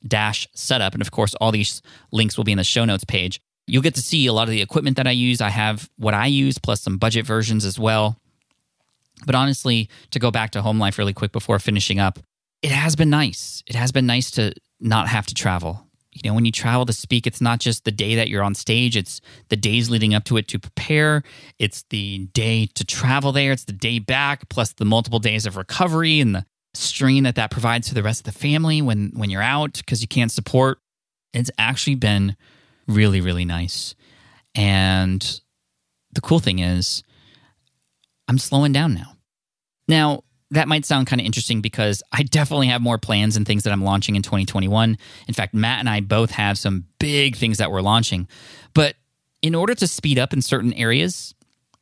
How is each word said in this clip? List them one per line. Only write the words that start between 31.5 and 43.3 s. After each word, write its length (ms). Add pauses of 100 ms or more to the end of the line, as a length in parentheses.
actually 380
been 400 (500)
really, 340
really 240
nice. 500 (600)
And 840 (720)
the 100
cool 160
thing 220
is, 420 (1200)
I'm 120
slowing 320
down 240
now. 220 (720)
Now, 340 (300)
that 160
might 180
sound 220
kinda 160
interesting 360
because 400 (120)
I 100
definitely 460
have 120
more 160
plans 400